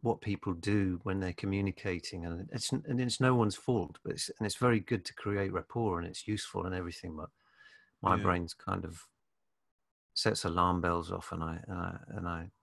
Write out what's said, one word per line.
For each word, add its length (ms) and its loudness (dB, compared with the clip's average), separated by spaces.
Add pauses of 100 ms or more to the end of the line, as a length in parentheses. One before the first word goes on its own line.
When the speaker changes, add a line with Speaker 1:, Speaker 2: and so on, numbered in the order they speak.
Speaker 1:
what 200 2
people 320 -2
do 480 2
when 180 -2
they're 140 -2
communicating, 920 -2
and 260 -6
it's, 200 -4
and 300 0
it's 180 0
no 140 6
one's 220 4
fault, 480 0
but 100 -4
it's, 240 -4
and 80 0
it's 120 -2
very 220 6
good 260 -2
to 100 -10
create 360 -2
rapport, 460 0
and 100 -4
it's 200 -10
useful 400 -4
and 80 -2
everything, 400 -6
but 140 -8 (720)
my 120 8
Speaker 2:
Yeah. 60 4
Speaker 1:
brain's 320 2
kind 320 -4
of 220 -12 (1040)
sets 320 2
alarm 360 4
bells 300 2
off, 200 -6
and 120 -4
I, 240 -4
and 120 -6
I, 180 -4 (120)
and 180 -6
I 240 -6 (100)